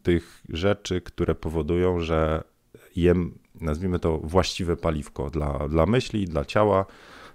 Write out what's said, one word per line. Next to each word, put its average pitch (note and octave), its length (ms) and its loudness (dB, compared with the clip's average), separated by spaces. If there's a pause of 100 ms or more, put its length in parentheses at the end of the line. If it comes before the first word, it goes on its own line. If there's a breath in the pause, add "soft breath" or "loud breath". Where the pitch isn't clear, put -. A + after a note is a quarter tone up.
tych - 460 0
rzeczy, F#2 520 -2
które E2+ 340 -2
powodują, E2+ 640 -2
że D#2+ 440 0 (520)
jem, F2 440 2 (220)
nazwijmy E2+ 380 -2
to, E2 180 0
właściwe E2+ 600 0
paliwko D2+ 520 -4
dla, D2 380 -4
dla D#2+ 180 2
myśli, A2 400 0
dla D2+ 200 -4
ciała. G2+ 400 2 (500 loud breath)